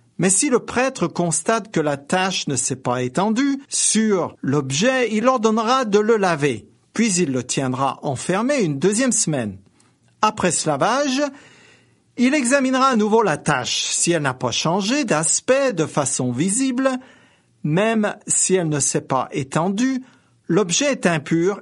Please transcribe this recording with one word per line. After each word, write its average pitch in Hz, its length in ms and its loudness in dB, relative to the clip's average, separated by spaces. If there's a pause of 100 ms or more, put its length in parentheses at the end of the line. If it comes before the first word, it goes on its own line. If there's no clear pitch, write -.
(180)
Mais 175 120 2
si 294 200 2
le 247 100 4
prêtre 247 480 -2
constate 175 640 -2
que - 80 -2
la 147 160 0
tache 185 540 -2
ne 135 80 -2
s'est - 180 -4
pas 127 280 -2
étendue 220 540 0 (120)
sur 202 720 0
l'objet, 160 720 0
il 220 160 2
ordonnera 233 560 2
de 208 120 2
le 214 200 4
laver. 147 500 0 (240)
Puis 214 220 0
il 175 180 0
le 127 120 -2
tiendra 127 580 -2
enfermé 208 640 -2
une 147 160 -2
deuxième 214 340 2
semaine. 117 460 -2 (640)
Après 208 300 0
ce - 160 -4
lavage, 247 540 0 (960)
il 254 160 2
examinera 262 540 2
à 262 100 2
nouveau 214 260 4
la 156 140 2
tache. 131 480 -2
Si - 260 -2
elle 160 120 0
n'a 135 100 0
pas 127 180 -4
changé 202 540 0
d'aspect 247 640 0
de 160 140 -2
façon 127 480 -2
visible, 247 560 0 (760)
même 208 540 0 (100)
si - 280 0
elle 175 120 0
ne 147 140 -2
s'est - 180 -2
pas 127 320 -2
étendue, 202 720 -2 (460)
l'objet 196 420 2
est - 140 -2
impur 165 560 0